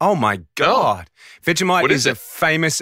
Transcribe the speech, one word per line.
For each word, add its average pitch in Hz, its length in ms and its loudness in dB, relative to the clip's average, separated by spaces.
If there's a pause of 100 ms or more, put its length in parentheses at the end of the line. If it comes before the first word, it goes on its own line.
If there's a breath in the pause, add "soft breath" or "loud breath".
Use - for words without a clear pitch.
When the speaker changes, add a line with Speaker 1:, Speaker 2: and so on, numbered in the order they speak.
Speaker 1:
Oh, 196 140 2
my 107 220 0
Speaker 2:
No. 87 60 -14 (120)
Speaker 1:
God. 139 540 0 (340 loud breath)
Vegemite 180 400 0
Speaker 2:
What - 80 2
Speaker 1:
is 139 100 0
Speaker 2:
is 131 60 0
Speaker 1:
a - 40 0
Speaker 2:
it? 117 60 -6
Speaker 1:
famous 160 640 -2